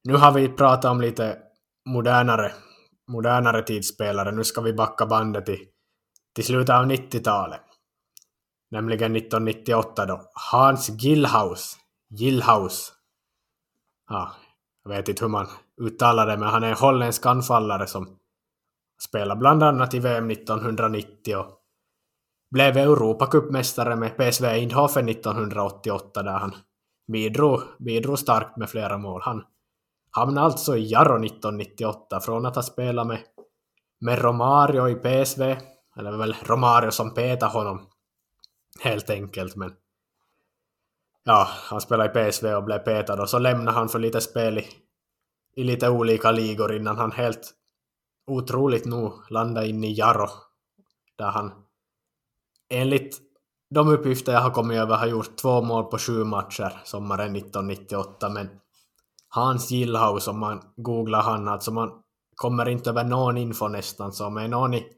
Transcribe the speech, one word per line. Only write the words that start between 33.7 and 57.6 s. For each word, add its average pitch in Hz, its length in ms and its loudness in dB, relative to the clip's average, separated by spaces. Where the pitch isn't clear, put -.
med 120 220 -2
Romario 127 680 4
i 120 60 0
P 131 260 0
S 135 180 -2
V, 131 180 -2
eller 104 160 -10
väl 110 320 -4
Romario 120 460 4
som 110 240 -4
petade 123 380 0
honom, 104 340 -6
helt 107 300 -4
enkelt, 98 460 -8
men 92 160 -10
ja, 104 260 6
han - 300 -10
spelade 110 300 0
i - 20 -14
P 117 80 2
S 107 220 -2
V 107 120 -2
och 101 100 -2
blev 107 140 -4
petad, 104 440 -2
och 98 80 -4
så 123 80 2
lämnade 120 400 0
han 113 100 -2
för 117 100 -4
lite 113 220 -2
spel 113 380 -4
i, 104 80 -8
i 127 80 -6
lite 123 240 0
olika 113 420 4
ligor 107 420 -2
innan 107 260 -4
han 110 140 -4
helt 120 400 -6
otroligt 127 600 -2
nog 117 260 -4
landade 110 380 -2
in 110 160 -4
i 107 140 -4
Jaro, 107 300 4
där 101 120 -4
han 101 220 -6
enligt 131 520 -2
de 151 180 4
uppgifter 135 440 2
jag 120 80 6
har 127 100 2
kommit 117 280 -2
över 110 180 2
har 113 100 0
gjort 113 300 -4
två 123 260 2
mål 117 220 0
på 113 140 -8
sju 113 260 -2
matcher 101 600 -6
sommaren 101 480 -6
nittonhundranittioåtta, 98 960 -8